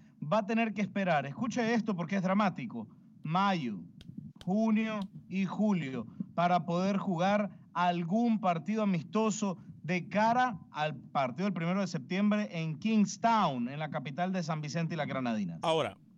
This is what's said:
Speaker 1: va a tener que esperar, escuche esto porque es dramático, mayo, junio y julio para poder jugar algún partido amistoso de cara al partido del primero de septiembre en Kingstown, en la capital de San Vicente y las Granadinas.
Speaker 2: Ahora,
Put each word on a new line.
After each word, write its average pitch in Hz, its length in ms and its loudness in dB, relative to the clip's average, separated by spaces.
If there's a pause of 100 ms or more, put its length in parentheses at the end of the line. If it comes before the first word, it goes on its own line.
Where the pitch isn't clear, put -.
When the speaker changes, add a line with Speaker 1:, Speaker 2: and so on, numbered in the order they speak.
(220)
Speaker 1:
va 160 160 2
a 214 80 0
tener 220 280 0
que 208 80 -2
esperar, 180 440 2
escuche 226 480 -2
esto 220 220 0
porque 170 200 -4
es 196 60 0
dramático, 160 640 0 (360)
mayo, 160 560 0 (640)
junio 220 560 2 (280)
y 190 180 0
julio 151 600 0 (280)
para 175 320 2
poder 185 320 0
jugar 196 520 2 (240)
algún 180 640 2
partido 185 420 0
amistoso 202 760 0 (260)
de 170 260 -2
cara 226 500 2 (120)
al 151 240 -2
partido 131 520 -2
del 202 80 0
primero 175 260 0
de 190 60 0
septiembre 202 640 0
en 160 260 -4
Kingstown, 202 920 2
en 139 100 -8
la 151 120 -6
capital 151 420 -2
de 185 100 -2
San 156 180 -4
Vicente 160 340 -4
y - 20 -2
las 143 120 -2
Granadinas. 113 540 -2
Speaker 2:
Ahora, 156 340 2 (220)